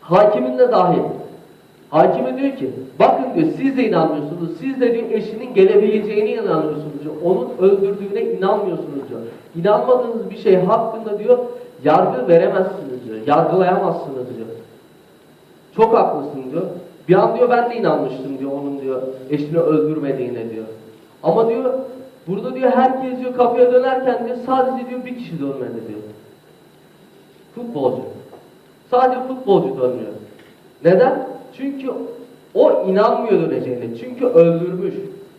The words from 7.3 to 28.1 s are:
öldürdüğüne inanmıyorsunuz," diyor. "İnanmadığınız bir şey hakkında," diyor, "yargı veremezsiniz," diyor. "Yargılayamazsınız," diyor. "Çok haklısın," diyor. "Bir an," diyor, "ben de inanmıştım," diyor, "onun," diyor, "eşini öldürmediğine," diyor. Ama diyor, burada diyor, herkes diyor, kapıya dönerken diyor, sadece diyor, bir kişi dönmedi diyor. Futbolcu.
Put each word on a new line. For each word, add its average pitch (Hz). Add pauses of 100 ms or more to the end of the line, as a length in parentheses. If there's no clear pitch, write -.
öldürdüğüne 196
inanmıyorsunuz," 185
diyor. 117 (360)
"İnanmadığınız 208
bir -
şey 196
hakkında," 220
diyor, 240 (460)
"yargı 185
veremezsiniz," 170
diyor. 110 (100)
"Yargılayamazsınız," 156
diyor. 113 (1300)
"Çok -
haklısın," 143
diyor. 170 (460)
"Bir 180
an," 226
diyor, 240
"ben 240
de 233
inanmıştım," -
diyor, 139
"onun," 139
diyor, 131 (280)
"eşini 151
öldürmediğine," 139
diyor. 110 (580)
Ama 226
diyor, 254 (540)
burada 226
diyor, 254
herkes 254
diyor, 247
kapıya 247
dönerken 254
diyor, 247
sadece 247
diyor, 247
bir 247
kişi 165
dönmedi 120
diyor. 107 (1600)
Futbolcu. 233 (920)